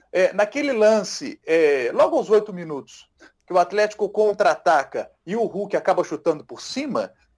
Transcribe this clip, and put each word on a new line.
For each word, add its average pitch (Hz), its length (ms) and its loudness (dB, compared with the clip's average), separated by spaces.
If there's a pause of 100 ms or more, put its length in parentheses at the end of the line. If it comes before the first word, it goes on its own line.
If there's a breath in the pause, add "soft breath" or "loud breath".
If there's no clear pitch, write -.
(120)
é, 185 220 2
naquele 262 400 -2
lance, 214 720 0
é, 147 480 4
logo 302 240 2
aos 190 120 -2
oito 214 240 2
minutos, 160 560 -12 (360 soft breath)
que - 80 -8
o 180 40 2
Atlético 202 520 0
contra-ataca 180 1000 0 (160)
e 190 120 -6
o 233 80 -2
Hulk 190 320 -6
acaba 180 260 0
chutando 156 400 -4
por - 180 -16
cima, 240 520 -6 (240)